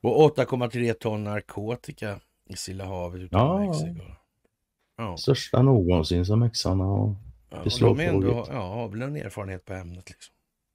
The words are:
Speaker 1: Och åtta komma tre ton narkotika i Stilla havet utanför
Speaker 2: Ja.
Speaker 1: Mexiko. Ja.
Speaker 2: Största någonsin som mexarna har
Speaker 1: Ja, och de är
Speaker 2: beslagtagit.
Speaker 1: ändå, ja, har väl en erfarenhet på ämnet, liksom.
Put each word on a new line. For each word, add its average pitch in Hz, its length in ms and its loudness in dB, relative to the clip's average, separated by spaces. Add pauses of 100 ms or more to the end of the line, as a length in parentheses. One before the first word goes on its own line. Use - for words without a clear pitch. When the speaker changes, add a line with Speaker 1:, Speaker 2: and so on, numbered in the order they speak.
Speaker 1:
Och - 220 4
åtta 143 200 4
komma 123 260 -2
tre 120 240 0
ton 107 300 -4
narkotika 104 960 -8 (280)
i 101 80 -12
Stilla 95 280 -10
havet 90 360 -6
utanför 135 440 2
Speaker 2:
Ja. 196 60 -2
Speaker 1:
Mexiko. 160 360 -4 (880)
Ja. 98 200 -8
Speaker 2:
Största - 460 0
någonsin 87 640 4
som 107 140 2
mexarna 98 440 0
har 101 320 0 (340)
Speaker 1:
Ja, - 60 -14
och - 0 -
de 76 40 -10
är - 40 -12
Speaker 2:
beslagtagit. 113 500 4
Speaker 1:
ändå, 98 360 2
ja, 101 240 -6
har 117 140 -6
väl 104 140 -8
en 143 140 -6
erfarenhet 98 480 -8
på - 100 -12
ämnet, 90 360 -12
liksom. - 240 -20 (400)